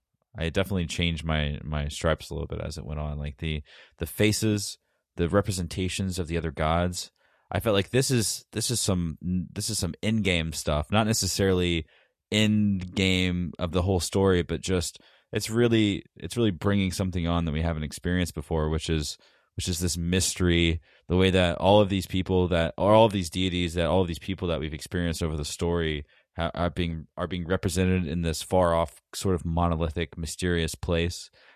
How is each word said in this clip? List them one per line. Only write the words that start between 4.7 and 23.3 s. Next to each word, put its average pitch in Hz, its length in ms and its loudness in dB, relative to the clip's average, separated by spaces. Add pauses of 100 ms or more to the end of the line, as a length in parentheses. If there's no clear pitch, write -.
the 85 140 0
representations 92 880 -2
of 82 80 -4
the 82 100 -2
other 80 140 -4
gods, 85 600 0 (380)
I 95 120 -2
felt 110 140 2
like 98 160 0
this 131 200 2
is, 117 400 0
this 113 200 -4
is 113 100 -2
some, 87 400 0
this 90 480 -4
is 104 80 -4
some 85 240 -2
in-game 92 520 2
stuff, - 380 -2
not 107 160 4
necessarily 90 800 2 (440)
in-game 95 1300 2
of 85 120 -4
the 90 100 2
whole 92 180 4
story, 95 420 2
but 80 200 -4
just, 92 380 -2 (320)
it's 107 180 -4
really, 110 540 4 (120)
it's - 220 -10
really 110 140 2
bringing 98 400 0
something 90 360 -2
on 85 180 0
that 78 80 -2
we 78 80 -2
haven't 80 220 -2
experienced 87 520 -2
before, 78 340 -2
which 78 200 -2
is, 78 280 -2 (380)
which - 120 -6
is 85 120 -2
this 87 180 -2
mystery, 85 840 2 (260)
the 87 100 2
way 95 120 6
that 90 280 4
all 101 240 6
of 98 80 4
these 95 160 0
people 92 420 0
that, 85 300 0
or 101 160 4
all 110 120 8
of 107 60 2
these 92 180 -2
deities 87 440 -2